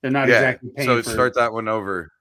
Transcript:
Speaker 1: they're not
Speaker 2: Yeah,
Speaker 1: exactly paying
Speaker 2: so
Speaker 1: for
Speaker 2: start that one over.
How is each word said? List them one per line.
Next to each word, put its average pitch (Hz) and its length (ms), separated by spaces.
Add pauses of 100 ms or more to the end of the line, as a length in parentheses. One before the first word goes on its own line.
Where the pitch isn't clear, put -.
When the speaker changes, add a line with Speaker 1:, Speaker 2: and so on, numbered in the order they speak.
Speaker 1:
they're 131 100
not 135 180
Speaker 2:
Yeah, 120 80
Speaker 1:
exactly 127 400
paying 139 120
Speaker 2:
so 120 140
Speaker 1:
for 110 80
Speaker 2:
start 123 240
that 117 180
one 110 160
over. 98 520